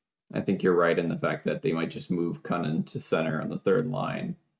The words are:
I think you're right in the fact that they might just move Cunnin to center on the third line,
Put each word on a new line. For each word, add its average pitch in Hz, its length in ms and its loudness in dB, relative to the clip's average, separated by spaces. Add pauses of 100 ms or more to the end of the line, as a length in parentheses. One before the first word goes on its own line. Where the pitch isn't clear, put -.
(320)
I 101 80 -2
think 92 220 0
you're 92 120 4
right 85 240 4
in 85 100 0
the 80 100 -2
fact - 280 -2
that - 160 0
they - 100 2
might 82 180 0
just - 200 -8
move 85 320 -2
Cunnin 85 420 0
to - 160 -8
center 80 400 0
on - 100 -4
the 82 80 -6
third - 300 2
line, - 480 -4 (240)